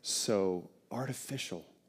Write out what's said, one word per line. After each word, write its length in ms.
so 680
artificial. 720